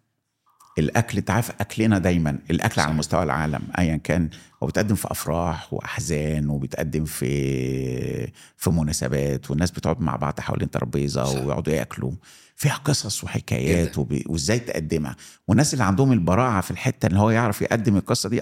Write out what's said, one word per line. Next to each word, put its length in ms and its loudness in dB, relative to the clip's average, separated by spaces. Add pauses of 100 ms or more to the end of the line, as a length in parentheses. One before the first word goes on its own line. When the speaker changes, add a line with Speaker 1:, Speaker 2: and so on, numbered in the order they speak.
(800)
Speaker 1:
الأكل، 380 2
أنت 140 -2
عارف 200 0 (100)
أكلنا 360 2
دايمًا، 420 2 (120)
الأكل 300 2
على 100 2
Speaker 2:
صح. 60 0
Speaker 1:
مستوى 260 0
العالم 360 0 (200)
أيًا 180 2
كان، 320 0 (340)
هو 40 0
بيتقدم 280 2
في 160 -2
أفراح 640 -4
وأحزان، 760 -2
وبيتقدم 560 -2
في، 1300 -2 (260)
في 120 0
مناسبات، 840 0
والناس 200 0
بتقعد 300 -2
مع 140 0
بعض 240 -4
حوالين 300 -4
ترابيزة 540 -2
Speaker 2:
صح. 180 -2
Speaker 1:
ويقعدوا 320 -2
ياكلوا، 380 -4 (440)
فيها 200 0
قصص 480 -4
وحكايات 680 0
Speaker 2:
جدًا. 100 -4
Speaker 1:
وب-، 300 -2
وإزاي 300 0
تقدمها. 560 -4 (320)
والناس 260 4
اللي 100 0
عندهم 280 4
البراعة 500 4
في 100 -4
الحتة 360 -2
إن 80 2
هو 140 6
يعرف 320 2
يقدم 360 2
القصة 320 0
دي 120 0